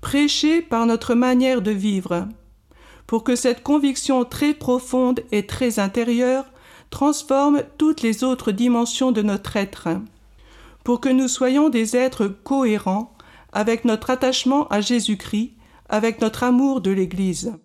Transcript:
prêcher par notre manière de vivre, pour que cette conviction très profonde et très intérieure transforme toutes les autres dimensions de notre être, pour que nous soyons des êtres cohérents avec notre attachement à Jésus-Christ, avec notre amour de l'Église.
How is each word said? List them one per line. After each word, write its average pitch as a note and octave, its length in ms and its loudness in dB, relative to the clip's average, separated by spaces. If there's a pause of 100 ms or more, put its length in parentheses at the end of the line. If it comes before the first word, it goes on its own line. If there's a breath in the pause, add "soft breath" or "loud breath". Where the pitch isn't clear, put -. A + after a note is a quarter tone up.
prêcher D4 600 2
par A#3 240 0
notre A#3 280 0
manière B3+ 460 2
de G3 100 -2
vivre, F#3+ 560 -2 (800 soft breath)
pour A3+ 180 -2
que B3 120 2
cette B3 260 -2
conviction C#4 640 0
très D4 300 -2
profonde B3+ 680 0 (120)
et G3+ 140 -2
très A#3+ 320 -2
intérieure A#3+ 680 0 (420 loud breath)
transforme C#4+ 760 2 (140)
toutes D#4 240 2
les A3+ 240 0
autres B3+ 280 0
dimensions A#3+ 600 0
de G#3+ 80 0
notre G3+ 360 -2
être, G3 340 -4 (920 soft breath)
pour A#3+ 200 0
que C4+ 80 2
nous B3+ 180 2
soyons C4 400 2
des A3+ 260 0
êtres B3+ 320 0
cohérents G#3+ 880 -2 (380 soft breath)
avec A3+ 320 -2
notre A3 240 0
attachement C4 600 0
à G3+ 120 0
Jésus-Christ, G#3+ 720 -2 (380 soft breath)
avec G#3+ 320 0
notre A3 200 -2
amour B3+ 380 2
de F#3+ 100 -2
l'Église. F#3 640 -2 (120)